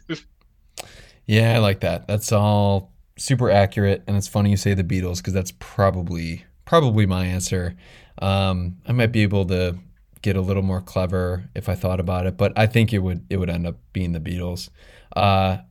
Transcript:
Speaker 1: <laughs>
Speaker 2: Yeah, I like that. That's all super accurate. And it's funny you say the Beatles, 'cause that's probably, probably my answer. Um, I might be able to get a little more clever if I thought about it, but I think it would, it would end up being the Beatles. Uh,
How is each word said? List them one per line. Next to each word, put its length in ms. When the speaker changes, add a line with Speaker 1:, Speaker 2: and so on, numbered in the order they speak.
Speaker 1:
<laughs> 80
Speaker 2:
Yeah, 300
I 40
like 220
that. 260
That's 240
all 600
super 320
accurate. 580
And 100
it's 100
funny 240
you 60
say 160
the 100
Beatles, 400
'cause 100
that's 260
probably, 840
probably 400
my 200
answer. 500
Um, 640
I 60
might 200
be 120
able 220
to 320
get 140
a 60
little 220
more 180
clever 720
if 140
I 60
thought 240
about 280
it, 100
but 200
I 100
think 260
it 60
would, 300
it 80
would 120
end 160
up 120
being 180
the 80
Beatles. 500
Uh, 420